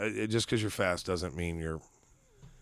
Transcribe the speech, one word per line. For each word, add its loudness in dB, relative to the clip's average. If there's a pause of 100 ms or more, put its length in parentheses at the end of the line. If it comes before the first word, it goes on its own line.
it, 0
it, 2
just 2
'cause 2
you're 0
fast 2
doesn't -2
mean -2
you're -2 (840)